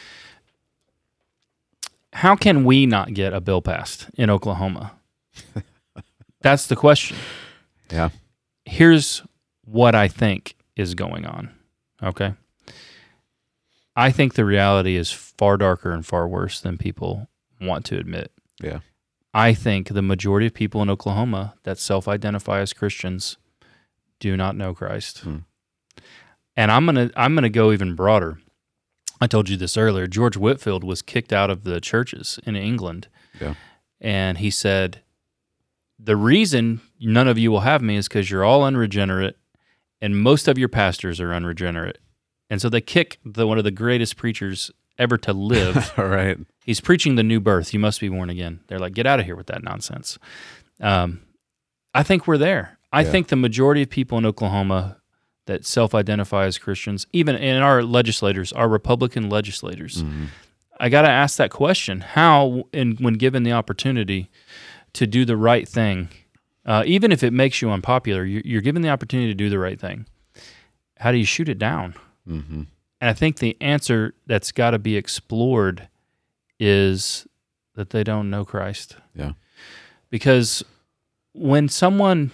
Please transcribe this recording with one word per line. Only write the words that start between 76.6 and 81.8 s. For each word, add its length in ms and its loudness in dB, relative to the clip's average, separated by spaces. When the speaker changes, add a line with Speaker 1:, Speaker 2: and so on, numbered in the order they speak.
Speaker 1:
is 640 2
that 160 -10
they 140 0
don't 260 -4
know 140 -4
Christ. 520 -10
Speaker 2:
Yeah. 180 -8
Speaker 1:
Because 520 2
when 360 2
someone 640 2